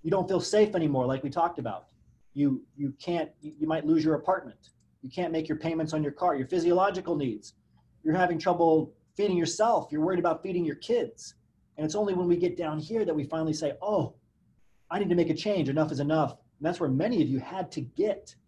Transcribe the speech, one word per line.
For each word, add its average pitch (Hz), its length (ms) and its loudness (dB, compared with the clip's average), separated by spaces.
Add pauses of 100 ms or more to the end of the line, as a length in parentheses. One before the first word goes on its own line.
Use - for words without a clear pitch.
You 160 80 -2
don't 190 160 2
feel 180 140 0
safe 208 340 4
anymore, 143 320 2
like 131 160 -2
we 139 80 -6
talked 139 300 -2
about. 104 280 -8 (460)
You, 135 300 0 (120)
you 143 220 -4
can't, 170 320 -4 (100)
you, 147 200 -14
you 156 80 -2
might 156 180 -2
lose 156 180 4
your 156 100 4
apartment. - 560 -2 (320)
You 131 80 -12
can't 175 220 -4
make 160 160 -2
your 156 100 -4
payments 160 340 -4
on 156 100 -2
your 143 80 -2
car, 175 240 0
your 131 140 -4
physiological 180 680 2
needs. 131 400 -6 (480)
You're 156 140 2
having 175 220 2
trouble 165 540 4 (240)
feeding 190 200 0
yourself. 175 540 2
You're 151 100 -2
worried 175 200 2
about 160 240 0
feeding 180 200 -2
your 143 120 -4
kids. - 580 -4 (420)
And 151 80 -6
it's 156 120 -4
only 202 180 0
when 180 140 0
we 175 80 4
get 175 200 0
down 156 220 -4
here 214 260 -2
that 165 100 -2
we 147 100 -2
finally 160 280 -2
say, 147 200 -2 (100)
"Oh, 185 320 -2 (760)
I 185 100 -2
need 190 80 -2
to 175 80 4
make 165 140 2
a 156 40 0
change. 185 340 0
Enough 151 220 0
is 135 100 -4
enough." 147 300 2
And - 360 -12
that's 175 140 -2
where 156 80 0
many 175 320 0
of 113 80 2
you 131 120 -2
had 185 320 -8
to 156 80 -8
get. - 540 -4 (140)